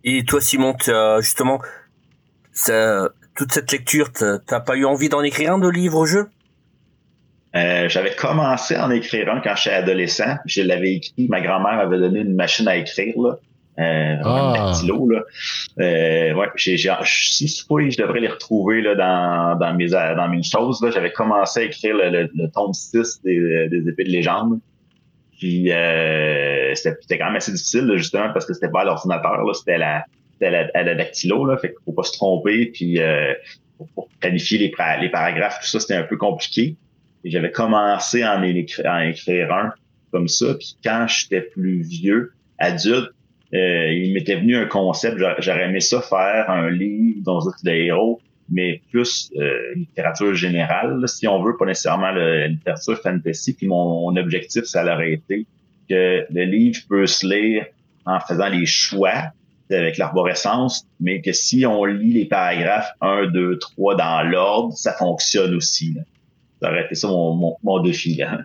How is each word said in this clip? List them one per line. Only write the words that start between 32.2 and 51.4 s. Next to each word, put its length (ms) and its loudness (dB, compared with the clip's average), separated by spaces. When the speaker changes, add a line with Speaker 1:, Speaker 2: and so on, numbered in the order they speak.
Speaker 2:
puis, 260 0
euh, 340 2
pour, 120 -20
pour 200 -14
planifier 360 0
les 140 2
pra-, 300 -2
les 80 -2
paragraphes, 520 -2
tout 60 -8
ça, 140 -2
c'était 140 -2
un 80 0
peu 140 -4
compliqué. 580 -2
Et 60 -6
j'avais 200 -2
commencé 720 0
à 140 2
en 60 0
écri-, 420 -2
à 120 0
en 40 0
écrire 500 -2
un 220 -2
comme 160 0
ça, 280 0
puis 240 -18
quand 280 -2
j'étais 320 -2
plus 400 -4
vieux, 500 -2
adulte, 520 0
euh, 380 0
il 220 0
m'était 220 -2
venu 200 2
un 100 0
concept, 520 -2
j'a-, 220 0
j'aurais 260 0
aimé 160 -2
ça 200 0
faire 480 0
un 200 0
livre 540 0
dont 160 0
vous 100 -2
êtes 160 -12
le 100 2
héros, 460 0
mais 300 -2
plus, 460 -2
euh, 200 0
littérature 600 -2
générale, 640 0
là, 80 -2
si 200 -4
on 140 2